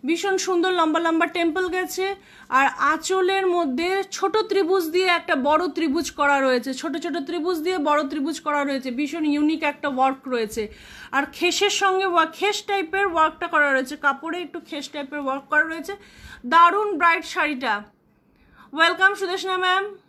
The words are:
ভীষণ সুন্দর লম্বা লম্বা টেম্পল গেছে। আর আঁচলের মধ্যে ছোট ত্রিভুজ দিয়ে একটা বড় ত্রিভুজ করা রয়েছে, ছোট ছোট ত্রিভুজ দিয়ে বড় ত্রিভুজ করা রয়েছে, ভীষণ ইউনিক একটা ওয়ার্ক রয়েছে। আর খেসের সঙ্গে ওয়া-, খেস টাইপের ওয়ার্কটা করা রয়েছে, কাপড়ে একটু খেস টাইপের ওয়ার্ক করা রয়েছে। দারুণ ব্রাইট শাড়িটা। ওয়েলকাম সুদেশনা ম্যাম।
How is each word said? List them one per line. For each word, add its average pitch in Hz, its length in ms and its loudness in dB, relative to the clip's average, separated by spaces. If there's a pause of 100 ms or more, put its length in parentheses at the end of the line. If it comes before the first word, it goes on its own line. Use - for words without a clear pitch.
ভীষণ 349 320 0
সুন্দর 359 340 0
লম্বা 330 280 2
লম্বা 330 260 0
টেম্পল 339 440 -2
গেছে। 370 460 -4 (340)
আর 269 180 2
আঁচলের 370 800 0
মধ্যে 349 640 0
ছোট 392 260 -2
ত্রিভুজ 381 540 2
দিয়ে 370 140 2
একটা 349 300 0
বড় 302 320 2
ত্রিভুজ 311 440 -2
করা 285 300 2
রয়েছে, 262 320 0
ছোট 302 240 -6
ছোট 330 280 -6
ত্রিভুজ 330 360 -2
দিয়ে 370 160 -2
বড় 294 320 0
ত্রিভুজ 294 300 -4
করা 294 240 -2
রয়েছে, 269 280 -4
ভীষণ 294 340 -4
ইউনিক 302 380 2
একটা 294 240 -2
ওয়ার্ক 269 400 0
রয়েছে। 220 400 -2 (440)
আর 269 120 0 (100)
খেসের - 360 0
সঙ্গে 381 360 2
ওয়া-, 330 280 2
খেস 403 300 -2
টাইপের 392 440 -2
ওয়ার্কটা 320 400 0
করা 294 260 2
রয়েছে, 262 220 -2
কাপড়ে 302 460 -2
একটু 330 180 -10
খেস 285 300 -10
টাইপের 294 300 -8
ওয়ার্ক 269 300 -4
করা 302 140 4
রয়েছে। 330 320 -6 (500)
দারুণ 339 520 6
ব্রাইট 339 280 2
শাড়িটা। 262 580 -2 (920)
ওয়েলকাম 359 420 4
সুদেশনা 370 420 -4
ম্যাম। 381 400 0 (120)